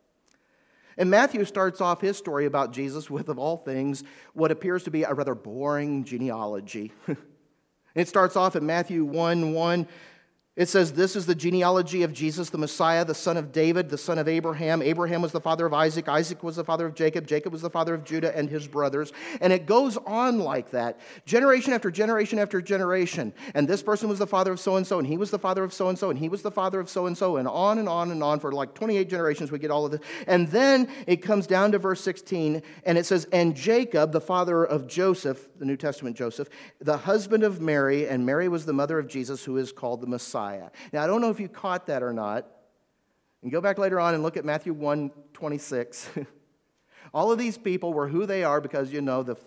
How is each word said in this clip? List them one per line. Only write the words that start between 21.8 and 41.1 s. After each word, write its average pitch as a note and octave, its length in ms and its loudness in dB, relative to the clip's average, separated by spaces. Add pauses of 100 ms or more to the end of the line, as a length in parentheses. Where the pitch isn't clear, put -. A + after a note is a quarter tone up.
generation G#3+ 480 0
after G3+ 200 0
generation. F3+ 720 0 (200)
And C#3+ 140 2
this G3 160 0
person G#3+ 260 0
was G3 80 -2
the G3+ 80 0
father F#3+ 260 2
of F3+ 80 -4
so-and-so, F#3+ 380 0
and C3+ 100 -2
he D#3 80 -2
was G3 140 -2
the G#3 80 -4
father F#3 260 -2
of F#3 80 -6
so-and-so, F#3 380 -2
and C3 80 -2
he D#3+ 100 -4
was F#3+ 140 -6
the G#3 80 -4
father F#3+ 300 -2
of F3+ 100 -8
so-and-so, F3+ 480 -2
and B2+ 100 -2
on F#3+ 300 2
and A3 100 -2
on E3+ 220 -2
and D#3+ 140 -4
on D3 160 2
for, D3 120 -4
like, C#3 220 -6
twenty-eight G3+ 380 -2
generations D#3 400 -2
we C#3+ 80 -6
get D3+ 100 -4
all D3 160 0
of C#3+ 60 -2
this. D3+ 100 -6 (240)
And F3+ 220 4
then B3+ 400 6 (180)
it F3+ 120 4
comes G3+ 280 0
down F#3+ 280 4
to G3+ 40 4
verse F#3 240 0
sixteen, D#3+ 600 -2 (200)
and E3+ 140 8
it E3+ 80 2
says, F3+ 260 4
"And F3 220 6
Jacob, E3 580 4
the D#3 100 2
father F3 420 2
of C#3+ 240 0
Joseph," E3+ 640 0 (100)
the C#3 60 -6
New C3+ 120 0
Testament C3 380 -4
Joseph, B2 340 -6 (320)
"the D3 160 0
husband G#3 460 2
of F#3+ 180 0
Mary, C#3+ 460 2
and B2+ 180 0
Mary D#3 220 2
was E3 180 -2
the D#3 80 -2
mother C#3+ 240 0
of C#3 100 -2
Jesus, C3 380 -8
who C3 120 -2
is C3 140 -2
called A#2+ 300 -6
the B2 60 -10
Messiah." A#2+ 400 -6
Messiah. G2 220 -10 (240)
Now, D3 100 -2
I D#3+ 40 2
don't A3 140 2